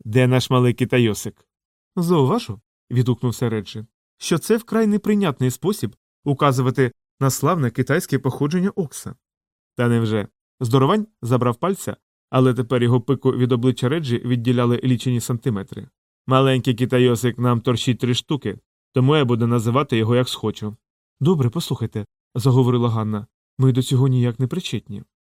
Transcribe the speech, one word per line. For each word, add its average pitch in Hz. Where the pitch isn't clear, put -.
«Де 127
наш 127
малий 123
китайосик?» 113
«Зауважу», 165
відгукнувся 123
Реджі, 107
«що -
це 220
вкрай 220
неприйнятний 202
спосіб 156
указувати 131
на 135
славне 139
китайське 135
походження 151
Окса». -
«Та 120
невже?» 113
Здоровань 139
забрав 123
пальця, 175
але 127
тепер 120
його 120
пику 131
від 123
обличчя 123
Реджі 139
відділяли 120
лічені 127
сантиметри. 110
«Маленький 131
китайосик 123
нам 120
торчить 120
три 123
штуки, 120
тому 135
я 151
буду 117
називати 120
його 110
як 127
схочу». 107
«Добре, 143
послухайте», 113
заговорила 123
Ганна, 107
«ми 131
до 127
цього 131
ніяк 123
не 131
причетні». 107